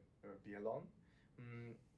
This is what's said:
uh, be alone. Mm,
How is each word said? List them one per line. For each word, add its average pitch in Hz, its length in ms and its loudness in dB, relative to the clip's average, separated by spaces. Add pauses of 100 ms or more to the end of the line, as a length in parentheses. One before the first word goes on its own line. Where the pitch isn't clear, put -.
(240)
uh, 101 60 -4 (160)
be 104 100 0
alone. 110 280 8 (580)
Mm, 120 320 -2 (240)